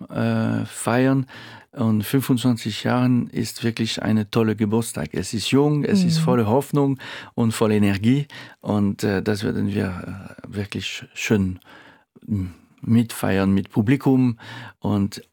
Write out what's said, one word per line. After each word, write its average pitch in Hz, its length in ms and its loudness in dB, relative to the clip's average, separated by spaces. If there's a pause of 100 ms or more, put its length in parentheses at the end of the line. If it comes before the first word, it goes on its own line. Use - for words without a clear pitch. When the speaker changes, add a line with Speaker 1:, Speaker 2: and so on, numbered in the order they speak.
Speaker 1:
äh, 113 560 -2
feiern. 131 600 0 (460)
Und 110 320 0
fünfundzwanzig 123 800 0
Jahren 123 480 2
ist 117 320 -6
wirklich 113 400 -2
eine 107 260 0
tolle 110 260 2
Geburtstag. 110 580 -2
Es 95 200 -4
ist 101 160 -4
jung, 147 340 4
es 196 200 2
ist 160 160 2
Speaker 2:
Mhm. 160 40 0
Speaker 1:
volle 123 240 2
Hoffnung 139 520 2 (340)
und 113 200 2
volle 107 220 2
Energie. 104 520 2 (340)
Und, 104 420 0
äh, 98 200 2
das 107 200 -2
werden 101 300 -2
wir, 95 640 -6 (120)
äh, - 80 -12
wirklich 101 580 -8
schön, 95 460 0 (680)
mm, 95 220 -2 (340)
mitfeiern 104 680 2
mit 98 180 0
Publikum 127 680 2 (420)
und 101 420 -2 (120)